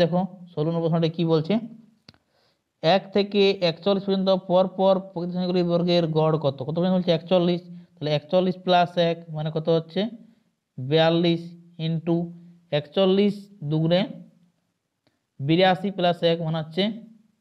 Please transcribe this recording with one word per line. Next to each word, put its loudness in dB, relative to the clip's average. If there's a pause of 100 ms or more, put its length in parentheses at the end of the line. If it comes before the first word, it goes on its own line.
দেখো 0 (320)
ষোলো -4
নম্বর -2
প্রশ্নটা 0
কী 0 (100)
বলছে, 0 (1300)
এক 2 (120)
থেকে 0 (280)
একচল্লিশ -2
পর্যন্ত 0 (200)
পর 4 (140)
পর 4 (160)
প্রকৃত -8
সংখ্যাগুলির 0
বর্গের 2 (120)
গড় 2 (100)
কত? -2 (100)
কত -6
পর্যন্ত 0
বলছে? 0
একচল্লিশ। 0 (320)
তাহলে -6
একচল্লিশ 0 (100)
plus 2 (180)
এক -4 (180)
মানে -6
কত -4 (100)
হচ্ছে? -4 (880)
বিয়াল্লিশ 2 (440)
into -2 (640)
একচল্লিশ 2 (340)
দুগুণে 2 (1500)
বিরাশি 2
plus 0 (140)
এক 0 (100)
মানে -4
হচ্ছে -4 (580)